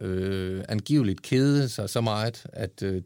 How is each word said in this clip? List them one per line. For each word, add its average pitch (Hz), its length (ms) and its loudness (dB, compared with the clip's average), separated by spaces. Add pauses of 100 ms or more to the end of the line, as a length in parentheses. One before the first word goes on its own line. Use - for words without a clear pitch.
øh, 95 680 -2
angiveligt 110 540 2
kedede 135 460 4
sig 104 220 -6
så 123 100 0
meget, 113 420 0 (100)
at, - 300 -6
øh, 95 240 0